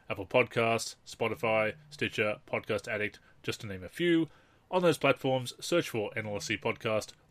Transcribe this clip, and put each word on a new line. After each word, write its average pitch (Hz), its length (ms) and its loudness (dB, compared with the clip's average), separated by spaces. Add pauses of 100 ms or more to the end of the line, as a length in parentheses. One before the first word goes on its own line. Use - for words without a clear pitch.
Apple 104 160 -6
Podcasts, 117 720 2 (100)
Spotify, 110 680 0 (180)
Stitcher, 107 460 -2 (120)
Podcast 107 380 -2
Addict, 104 320 -4 (240)
just - 200 -6
to 113 40 -10
name 95 160 -10
a 85 60 -12
few. 165 400 2 (420)
On 185 120 2
those 165 160 4
platforms, 131 640 2
search - 280 0
for 104 280 -4
N 107 100 -4
L 104 100 -4
S 98 80 -6
C 107 120 -2
Podcast, 110 520 -2 (220)